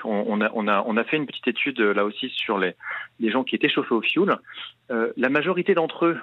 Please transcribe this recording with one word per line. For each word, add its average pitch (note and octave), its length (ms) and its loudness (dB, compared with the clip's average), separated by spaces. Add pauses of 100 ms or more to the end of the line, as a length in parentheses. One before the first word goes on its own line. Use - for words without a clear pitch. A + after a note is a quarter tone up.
On, G#2 240 0
on G#2 140 0
a, G#2+ 120 2
on G#2+ 140 0
a, G2+ 180 2
on A2 120 0
a A#2 60 2
fait D#3 140 -2
une D3 80 0
petite - 220 -6
étude, B2+ 320 -2
euh, G#2 140 4
là G2+ 120 2
aussi G#2+ 240 -6
sur - 280 -2
les, F#2 180 0 (440)
les A2+ 120 2
gens C3 120 2
qui C3 120 -2
étaient C#3+ 140 2
chauffés - 240 0
au A2+ 80 2
fioul. D#3 360 2 (540)
Euh, A#2 240 0
la B2+ 140 0
majorité E3+ 460 2
d'entre E3 300 0
eux, E3 180 2